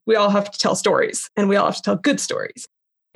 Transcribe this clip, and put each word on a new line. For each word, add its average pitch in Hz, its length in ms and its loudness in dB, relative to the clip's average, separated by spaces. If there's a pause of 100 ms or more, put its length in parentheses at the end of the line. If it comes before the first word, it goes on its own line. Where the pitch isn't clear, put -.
we 220 80 2
all 208 160 4
have 202 180 2
to - 120 -10
tell 185 160 0
stories, - 600 0
and 208 120 2
we 202 80 4
all 196 100 2
have 190 80 -2
to - 80 -12
tell 202 140 0
good - 240 0
stories." - 480 -8 (480)